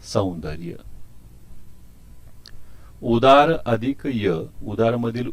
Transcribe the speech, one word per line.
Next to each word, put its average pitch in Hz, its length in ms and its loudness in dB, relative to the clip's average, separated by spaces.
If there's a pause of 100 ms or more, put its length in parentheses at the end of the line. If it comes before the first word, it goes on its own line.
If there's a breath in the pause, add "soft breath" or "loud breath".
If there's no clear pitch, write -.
सौंदर्य. 85 720 -4 (2250 soft breath)
उदार 127 500 8 (140)
अधिक 120 400 0
य, 101 320 2 (280)
उदार 113 300 2
मधील 120 360 -2